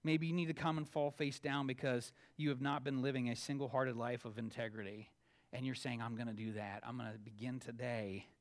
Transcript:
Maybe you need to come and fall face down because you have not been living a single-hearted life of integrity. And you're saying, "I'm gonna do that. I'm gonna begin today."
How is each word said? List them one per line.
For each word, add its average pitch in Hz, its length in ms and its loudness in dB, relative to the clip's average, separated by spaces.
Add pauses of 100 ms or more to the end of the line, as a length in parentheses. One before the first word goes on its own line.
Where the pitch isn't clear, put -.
Maybe 156 240 6
you 165 60 2
need 175 140 4
to 160 80 0
come 160 240 2
and 151 100 -2
fall 147 220 2
face 139 280 0
down 139 280 0
because 131 460 2 (240)
you 151 140 4
have 127 100 0
not 143 240 2
been 135 180 2
living 131 260 2
a 117 80 0
single-hearted 131 600 2
life 120 280 -2
of 110 140 -6
integrity. 110 720 -4 (420)
And 127 140 -2
you're 131 80 0
saying, 123 260 -2
"I'm 117 160 -2
gonna 117 160 -2
do 110 200 -4
that. 104 340 -6
I'm 120 100 -6
gonna 113 220 -6
begin 117 420 -6
today." 113 680 -2 (140)